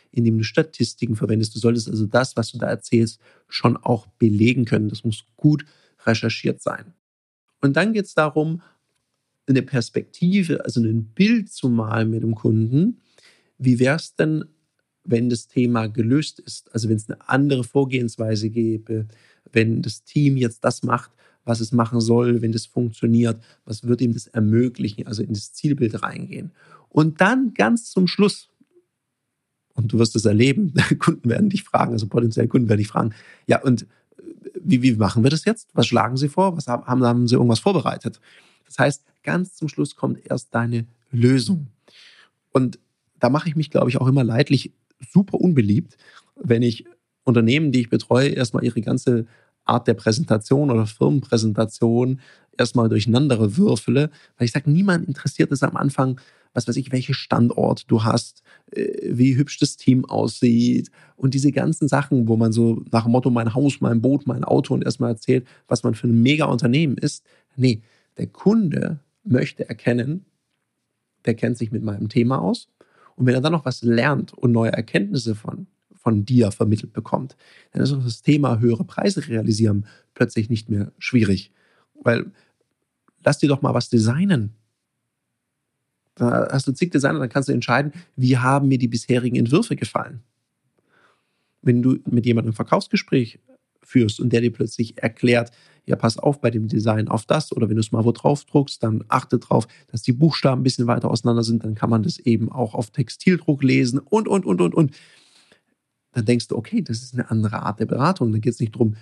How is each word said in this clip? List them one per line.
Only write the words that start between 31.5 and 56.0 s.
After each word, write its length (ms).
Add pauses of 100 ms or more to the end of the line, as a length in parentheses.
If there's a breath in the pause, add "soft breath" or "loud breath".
dich 120
fragen, 300
also 140
potenzielle 420
Kunden 200
werden 100
dich 100
fragen, 260 (320 loud breath)
ja, 160
und, 200
äh, 40 (760)
wie, 200
wie 120
machen 280
wir 80
das 140
jetzt? 300
Was 120
schlagen 300
Sie 120
vor? 280
Was 100
haben, 200
haben, 180
haben 240
Sie 60
irgendwas 260
vorbereitet? 600 (460 soft breath)
Das 120
heißt, 260 (180)
ganz 320
zum 140
Schluss 280
kommt 280
erst 300
deine 320 (240)
Lösung. 560 (840 soft breath)
Und 260 (400)
da 100
mache 200
ich 80
mich, 140
glaube 200
ich, 100
auch 60
immer 180
leidlich 480 (380)
super 300
unbeliebt, 560 (400 soft breath)
wenn 260
ich 220 (400)
Unternehmen, 480
die 80
ich 100
betreue, 380
erstmal 360
ihre 160
ganze 460 (380 soft breath)
Art 240
der 60
Präsentation 760
oder 160
Firmenpräsentation 1300 (380 soft breath)
erstmal 320
durcheinander 680
würfele, 540 (260 soft breath)
weil 80
ich 80
sag, 140
niemand 420
interessiert 440
es 100
am 140
Anfang, 440 (320 soft breath)